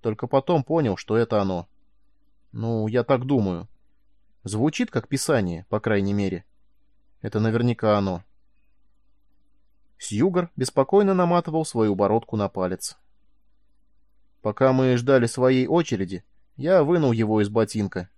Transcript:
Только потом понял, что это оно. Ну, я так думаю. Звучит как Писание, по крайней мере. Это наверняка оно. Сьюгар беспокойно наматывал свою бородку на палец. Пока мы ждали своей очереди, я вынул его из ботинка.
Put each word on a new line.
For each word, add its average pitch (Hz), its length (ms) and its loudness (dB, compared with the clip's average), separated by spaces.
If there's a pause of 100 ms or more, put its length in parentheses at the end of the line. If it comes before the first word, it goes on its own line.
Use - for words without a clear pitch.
Только 113 260 -6
потом 143 380 0
понял, 143 320 0
что - 180 -4
это 113 260 2
оно. 92 280 -4 (800)
Ну, 113 360 -4
я 117 180 0
так 127 200 0
думаю. 101 440 0 (720)
Звучит 127 480 -2
как - 160 -4
Писание, 101 640 -2
по 104 100 -2
крайней 101 340 0
мере. 95 300 -2 (800)
Это 107 180 -4
наверняка 110 580 2
оно. 95 240 -4 (1800)
Сьюгар 170 600 -2
беспокойно 190 560 2
наматывал 170 500 0
свою 110 320 0
бородку 104 400 0
на 101 140 0
палец. 92 480 -6 (1400)
Пока 131 320 2
мы 131 240 4
ждали 123 280 2
своей 127 420 2
очереди, 98 580 -2 (320)
я 160 260 2
вынул 151 300 2
его 110 260 2
из 104 80 2
ботинка. 104 720 -2